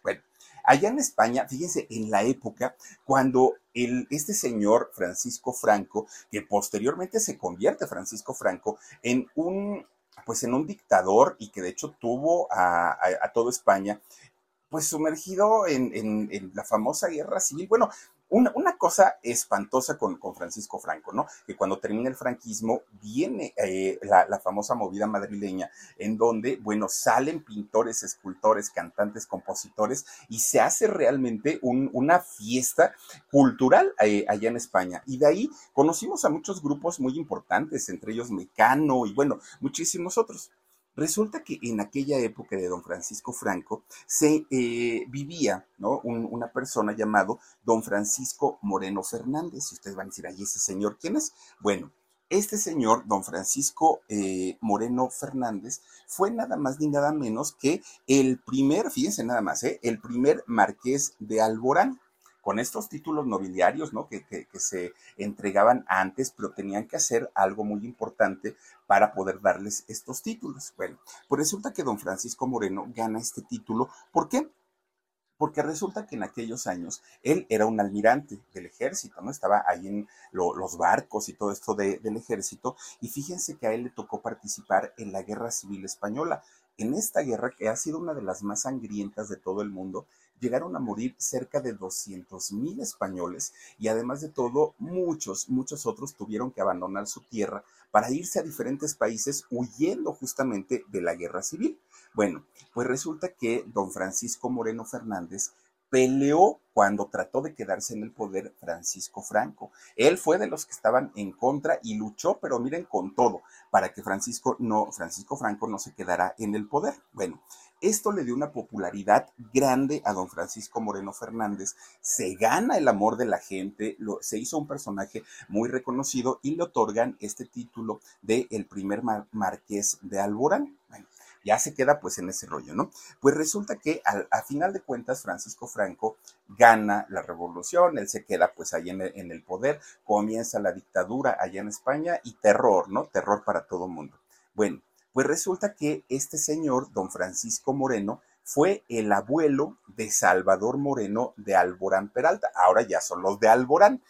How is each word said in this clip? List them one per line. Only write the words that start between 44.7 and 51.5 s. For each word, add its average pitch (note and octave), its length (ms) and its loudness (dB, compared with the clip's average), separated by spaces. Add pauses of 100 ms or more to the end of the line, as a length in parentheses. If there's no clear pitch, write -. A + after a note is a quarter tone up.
vivía, C#3 580 -4 (120)
¿no? A2+ 260 -2
un, A#2 260 -4
una A#2 220 -8
persona A2 420 -2
llamado G#2+ 440 2 (260)
don A2+ 180 4
Francisco A2 760 -2
Moreno G2 420 -2
Fernández. C3+ 720 -6
Y - 40 -18
ustedes G2 200 -14
van G2 120 -10
a - 20 -14
decir, - 160 -14
"Ay, F#2 160 -12
ese - 160 -6
señor, G#2 420 -2
¿quién F#3 160 -2
es?". D#4 160 -2 (280)